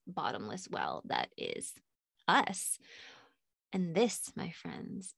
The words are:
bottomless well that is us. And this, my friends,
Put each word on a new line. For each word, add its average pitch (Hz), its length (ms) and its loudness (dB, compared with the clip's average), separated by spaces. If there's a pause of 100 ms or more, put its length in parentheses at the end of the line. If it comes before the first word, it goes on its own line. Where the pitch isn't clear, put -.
bottomless - 640 -4
well - 360 0
that - 300 2
is - 360 -4 (520)
us. - 540 4 (920)
And 180 200 2
this, 214 420 4
my 170 160 -4
friends, - 680 -8